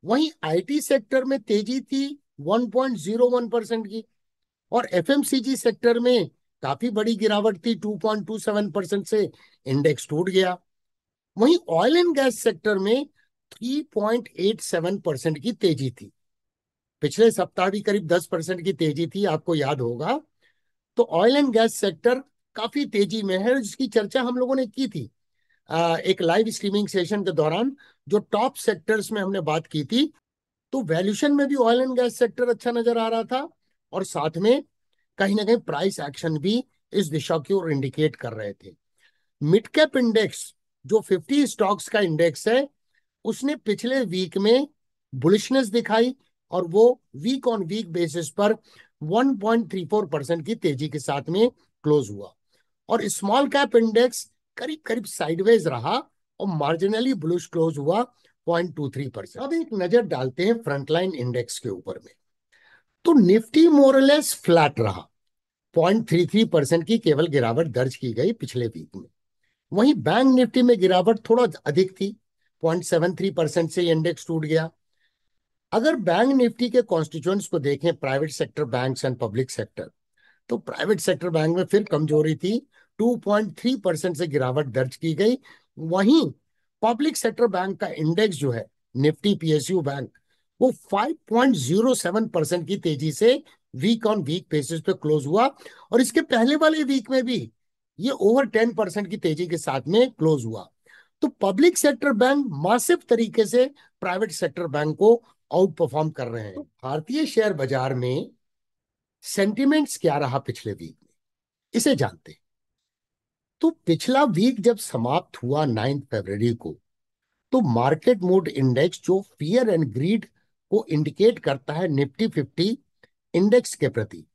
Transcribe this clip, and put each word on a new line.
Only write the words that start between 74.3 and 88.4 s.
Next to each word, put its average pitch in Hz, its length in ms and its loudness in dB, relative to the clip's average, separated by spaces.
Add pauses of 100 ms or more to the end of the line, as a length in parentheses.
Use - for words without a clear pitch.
गया। 160 240 0 (1000)
अगर 285 240 2
बैंक 208 460 2
Nifty 240 300 0
के 247 100 4
कॉन्स्टिट्यूएंट्स 165 680 -2
को 170 120 -2
देखें, 143 320 -2
private 139 440 -4
sector 147 380 -4
banks 127 320 -2
and 127 180 -4
public 117 320 -4
sector, 101 320 -10 (640)
तो - 80 -4
प्राइवेट - 420 -2
सेक्टर 170 300 -2
बैंक 160 280 0
में 185 80 0
फिर 202 180 2
कमजोरी 151 520 0
थी, 202 240 -2 (400)
टू 233 160 2
पॉइंट 208 440 -2
थ्री 254 160 0
परसेंट 180 420 -2
से 175 100 -2
गिरावट 135 400 -2
दर्ज 127 280 -2
की 160 180 -4
गई। 214 240 2 (400)
वहीं 196 460 4 (580)
पब्लिक 247 360 0
सेक्टर 233 300 0
बैंक 185 320 -2
का - 80 -4
इंडेक्स 170 500 0
जो 131 140 -2